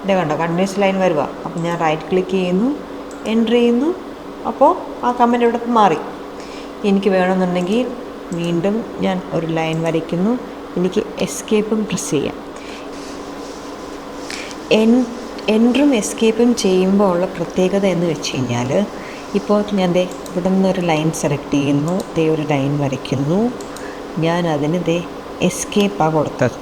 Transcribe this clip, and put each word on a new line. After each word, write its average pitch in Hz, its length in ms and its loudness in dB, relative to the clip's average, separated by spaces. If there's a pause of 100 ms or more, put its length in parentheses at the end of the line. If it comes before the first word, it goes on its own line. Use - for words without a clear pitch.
ഇത് 196 160 2
കണ്ടോ, 151 240 0
കണ്ടിന്യുവസ് 180 400 0
ലൈൻ 190 220 2
വരുക. 151 200 2 (200)
അപ്പോൾ - 220 -6
ഞാൻ 170 80 -2 (100)
റൈറ്റ് 160 280 0
ക്ലിക്ക് 185 240 2
ചെയ്യുന്നു, 185 320 2 (640)
എൻ്റർ 226 260 4
ചെയ്യുന്നു. 240 320 4 (600)
അപ്പോൾ 294 200 6 (360)
ആ 247 120 2
കമന്റ് 240 300 4
ഇവിടെ 233 320 -2
മാറി. 208 180 6 (920)
എനിക്ക് 196 260 4
വേണമെന്നുണ്ടെങ്കിൽ 185 680 2 (540)
വീണ്ടും 170 360 0 (320)
ഞാൻ 190 100 0 (180)
ഒരു 165 120 -2 (120)
ലൈൻ 160 180 -2 (120)
വരയ്ക്കുന്നു, 170 420 0 (460)
എനിക്ക് 180 240 0 (260)
എസ്കേപ്പും 214 520 0 (100)
പ്രസ് - 260 -4
ചെയ്യാം. - 240 -2 (2500)
എൻ-, 233 240 6 (500)
എൻ്ററും 247 340 4 (100)
എസ്കേപ്പും 226 520 2 (100)
ചെയ്യുമ്പോൾ 190 520 4
ഉള്ള 175 120 2 (100)
പ്രത്യേകത 185 580 0
എന്ന് 170 180 2
വെച്ച് - 220 -4
കഴിഞ്ഞാൽ, 123 360 -2 (680)
ഇപ്പോൾ 208 200 2 (200)
ഞാൻ 185 180 2
ദേ 180 60 4 (260)
ഇവിടെ 180 240 -2
നിന്നൊരു 190 280 4 (100)
ലൈൻ 156 180 2 (120)
സെലക്ട് 143 360 -2
ചെയ്യുന്നു, 143 380 2 (200)
ദേ 160 100 2 (100)
ഒരു 151 180 -2
ലൈൻ 139 180 0 (120)
വരയ്ക്കുന്നു, 139 560 0 (840)
ഞാൻ 170 160 2 (140)
അതിന് 151 340 0
ദേ 170 80 2 (520)
എസ്കേപ്പാണ് 196 680 0
കൊടുത്തത്. 127 440 0